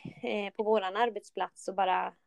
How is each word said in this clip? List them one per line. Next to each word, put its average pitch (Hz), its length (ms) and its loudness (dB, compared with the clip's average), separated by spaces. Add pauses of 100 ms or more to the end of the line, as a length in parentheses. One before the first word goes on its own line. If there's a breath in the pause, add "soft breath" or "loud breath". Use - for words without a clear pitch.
(220 loud breath)
eh, 208 340 -2
på 226 60 -4
våran 202 340 2
arbetsplats 214 720 -2
och 190 60 -4
bara, 185 380 2 (140)